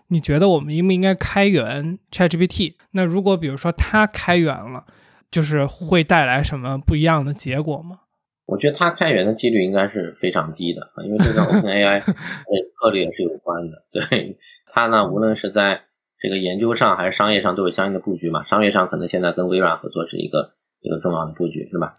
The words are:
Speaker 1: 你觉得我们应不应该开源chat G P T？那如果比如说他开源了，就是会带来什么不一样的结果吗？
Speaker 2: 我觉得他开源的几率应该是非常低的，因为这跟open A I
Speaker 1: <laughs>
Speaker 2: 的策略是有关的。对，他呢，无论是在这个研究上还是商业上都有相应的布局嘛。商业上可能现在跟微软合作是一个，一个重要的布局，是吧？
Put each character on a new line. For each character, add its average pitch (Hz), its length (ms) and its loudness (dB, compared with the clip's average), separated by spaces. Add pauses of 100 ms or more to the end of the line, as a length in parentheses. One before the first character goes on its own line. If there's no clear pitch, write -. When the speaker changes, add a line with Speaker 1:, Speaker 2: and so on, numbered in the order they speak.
Speaker 1:
你 175 120 0
觉 156 200 2
得 196 100 6
我 170 100 6
们 151 160 -4
应 175 120 2
不 190 40 4
应 180 80 2
该 190 160 2
开 196 300 0
源 156 540 0 (120)
chat 180 180 2
G 170 100 0
P 175 80 4
T？ 170 300 -4 (160)
那 190 120 0
如 175 180 0
果 190 140 2
比 165 120 -6
如 135 60 -4
说 170 160 -2
他 214 360 0
开 175 320 0
源 156 180 2
了， - 280 -14 (460)
就 165 120 0
是 147 240 0
会 165 360 0
带 160 220 4
来 131 180 2
什 147 160 -2
么 131 200 -6
不 156 180 0
一 151 60 2
样 160 200 4
的 143 120 -2
结 135 260 -4
果 151 220 -6
吗？ 180 160 -16 (480)
Speaker 2:
我 - 100 -4
觉 147 140 2
得 147 80 -6
他 170 140 4
开 165 180 0
源 98 160 2
的 110 80 0
几 117 160 0
率 107 120 4
应 92 80 0
该 98 160 2
是 92 320 -6
非 92 140 -2
常 80 220 -4
低 87 180 -4
的， - 80 -8 (240)
因 101 80 -4
为 107 60 0
这 117 160 2
跟 170 100 2
open 175 260 2
A 101 140 2
I 101 160 4
Speaker 1:
<laughs> - 0 -
Speaker 2:
的 - 140 -2 (680)
策 113 100 4
略 95 220 2
是 120 120 -4
有 - 120 -2
关 85 340 -6
的。 - 220 -20
对， 95 460 -2 (340)
他 117 140 4
呢， 110 200 4
无 95 120 -4
论 110 180 2
是 95 140 -8
在 101 320 2 (380)
这 - 80 -4
个 95 80 -2
研 92 220 -2
究 117 160 0
上 107 220 4
还 90 120 -2
是 - 80 -4
商 104 160 2
业 101 100 2
上 90 120 0
都 98 80 -2
有 90 80 0
相 95 160 -2
应 98 60 -4
的 92 80 -4
布 92 160 -4
局 82 120 -6
嘛。 82 180 -4
商 104 180 2
业 101 80 2
上 92 160 2
可 - 80 -6
能 87 100 -6
现 90 160 -2
在 87 80 0
跟 90 180 -2
微 92 100 2
软 85 200 2
合 - 100 -14
作 82 200 -6
是 - 80 -10
一 50 100 -6
个， - 280 -4 (260)
一 - 80 -10
个 80 100 -4
重 87 140 -2
要 80 140 -4
的 78 60 -12
布 87 140 -4
局， - 240 -8
是 90 80 -6
吧？ 78 200 -4